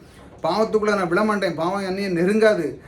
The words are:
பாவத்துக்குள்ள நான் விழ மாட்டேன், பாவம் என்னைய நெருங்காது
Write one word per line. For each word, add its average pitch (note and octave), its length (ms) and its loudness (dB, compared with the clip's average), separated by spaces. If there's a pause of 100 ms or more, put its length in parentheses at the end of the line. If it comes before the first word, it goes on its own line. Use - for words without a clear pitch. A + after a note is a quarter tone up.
(420)
பாவத்துக்குள்ள G#3 540 0
நான் F#3 120 -2
விழ F#3+ 160 2
மாட்டேன், G3+ 300 0
பாவம் F#3 300 -4
என்னைய F#3+ 240 -4
நெருங்காது F#3 580 2 (220)